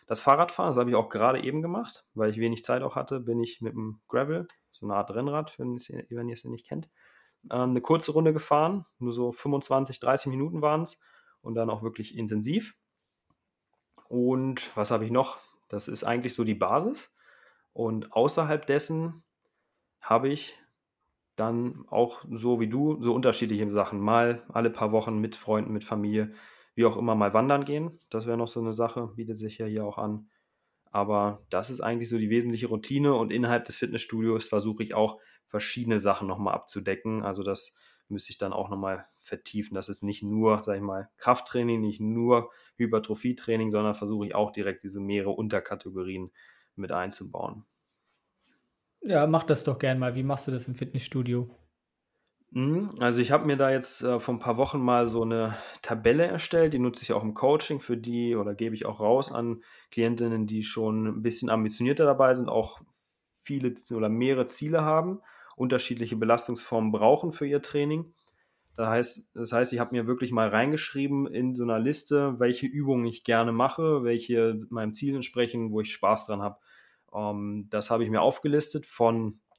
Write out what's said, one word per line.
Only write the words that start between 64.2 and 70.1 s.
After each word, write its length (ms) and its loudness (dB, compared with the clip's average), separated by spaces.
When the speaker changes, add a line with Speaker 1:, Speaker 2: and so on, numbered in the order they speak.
Speaker 1:
Ziele 360 0
haben, 380 2
unterschiedliche 600 0
Belastungsformen 760 2
brauchen 380 6
für 160 -4
ihr 140 2
Training. 540 -2
Da 120 0
heißt, 460 0
das 180 -6
heißt, 200 4
ich 60 0
habe 160 -2
mir 120 0
wirklich 260 -2